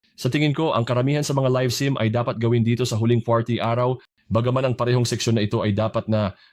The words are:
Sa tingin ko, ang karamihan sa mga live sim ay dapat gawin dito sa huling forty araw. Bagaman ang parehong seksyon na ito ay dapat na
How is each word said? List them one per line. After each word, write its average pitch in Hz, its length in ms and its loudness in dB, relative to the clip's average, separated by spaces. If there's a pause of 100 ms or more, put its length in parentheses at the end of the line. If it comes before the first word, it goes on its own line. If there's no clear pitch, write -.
(140)
Sa - 160 -4
tingin 147 240 0
ko, 120 160 -2
ang 117 160 0
karamihan 135 400 0
sa 143 80 -2
mga 135 160 2
live 127 240 0
sim 139 240 -2
ay 110 160 0
dapat 117 240 -2
gawin 117 240 2
dito 120 240 2
sa 117 80 -4
huling 113 320 2
forty 117 320 0
araw. 123 400 0 (320)
Bagaman 123 400 0
ang 120 80 -2
parehong 120 280 2
seksyon 117 280 -2
na 110 80 2
ito 104 240 -2
ay 104 80 0
dapat 110 320 -2
na 107 280 0 (180)